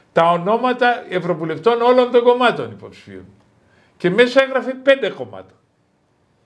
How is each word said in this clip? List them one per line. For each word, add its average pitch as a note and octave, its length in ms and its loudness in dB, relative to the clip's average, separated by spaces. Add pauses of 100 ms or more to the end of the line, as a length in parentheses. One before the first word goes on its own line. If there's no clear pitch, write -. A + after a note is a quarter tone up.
(160)
τα E3 140 4
ονόματα A#3 800 0
ευρωβουλευτών F3 720 -2
όλων B3 300 4
των A#3+ 120 4
κομμάτων A#3 480 0
υποψηφίων. G2 540 -20 (720)
Και F3+ 140 -2
μέσα B3 320 2
έγραφε C4 280 -4
πέντε C4 380 0
κομμάτων. G#2 480 -14 (880)